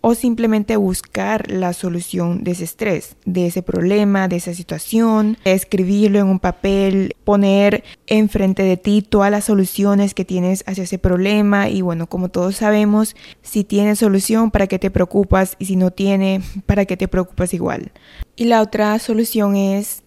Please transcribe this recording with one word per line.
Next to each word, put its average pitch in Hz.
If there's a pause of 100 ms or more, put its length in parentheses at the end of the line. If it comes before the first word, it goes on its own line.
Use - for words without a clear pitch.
O 233
simplemente 226
buscar 202
la 185
solución 175
de -
ese 180
estrés, 175 (100)
de 180
ese 175
problema, 196
de 185
esa 180
situación, 214
escribirlo 196
en 202
un 190
papel, 196
poner 202 (240)
enfrente 202
de 185
ti 202
todas 202
las 208
soluciones 202
que 190
tienes 185
hacia 190
ese 180
problema. 202
Y 190
bueno, 165
como 180
todos 180
sabemos, 214 (280)
si -
tiene 208
solución, 214
¿para 196
qué 185
te 190
preocupas? 190
Y 190
si 190
no 185
tiene, 190 (260)
¿para 202
qué 185
te 190
preocupas 180
igual? - (420)
Y 233
la 233
otra 214
solución 214
es 196